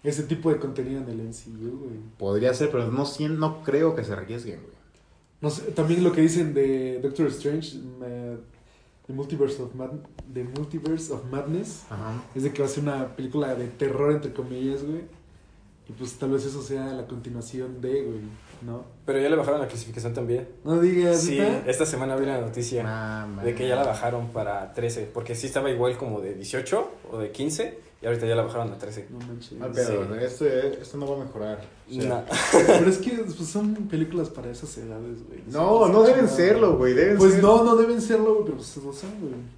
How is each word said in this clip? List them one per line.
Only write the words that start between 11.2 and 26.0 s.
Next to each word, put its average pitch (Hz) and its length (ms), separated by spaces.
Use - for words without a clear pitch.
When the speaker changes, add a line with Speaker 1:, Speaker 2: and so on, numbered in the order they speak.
Speaker 1:
Madness, 160 580
Speaker 2:
Ajá. 110 320
Speaker 1:
es 131 80
de 139 100
que 139 100
va 135 40
a 131 40
ser 147 120
una 135 320
película 131 400
de 120 140
terror, 143 420
entre 147 220
comillas, 131 500
güey. 156 200
Y 110 40
pues 113 260
tal 135 140
vez 135 120
eso 139 180
sea 131 240
la 127 200
continuación 123 720
de, 131 220
güey, 117 160
¿no? 120 200
Speaker 3:
Pero 135 160
ya 143 80
le 160 80
bajaron 147 240
la 127 80
clasificación 113 440
también. 120 360
Speaker 1:
No 165 160
digas, 175 400
Speaker 3:
Sí, 143 180
Speaker 1:
¿neta? 202 320
Speaker 3:
esta 151 160
semana 131 300
vi 135 100
la 135 140
noticia 117 440
Speaker 2:
Ah, 110 440
Speaker 3:
de 120 100
que 127 140
ya 127 80
la 139 60
Speaker 2:
man. 127 80
Speaker 3:
bajaron 117 400
para 101 420
trece, 117 420
porque 117 220
sí 135 100
estaba 135 240
igual 123 260
como 107 240